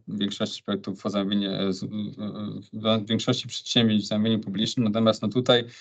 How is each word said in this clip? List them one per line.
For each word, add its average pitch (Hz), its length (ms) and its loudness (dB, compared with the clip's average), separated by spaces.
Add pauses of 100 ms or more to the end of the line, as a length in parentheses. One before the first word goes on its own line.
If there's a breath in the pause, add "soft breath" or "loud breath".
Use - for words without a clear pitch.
w 104 120 -6
większości 101 440 -4
projektów 98 420 -6
o 110 40 -4
zamówienie, 101 400 0
e, 98 240 0
z, 92 100 -8
e, - 40 -4 (1040)
e, 113 100 4
w 101 80 -6
większości 117 400 0
przedsięwzięć 110 560 2
w - 40 -8
zamówieniu 107 320 2
publicznym, 110 440 -2
natomiast, 110 380 2
no, 113 60 0
tutaj 120 380 4 (160 loud breath)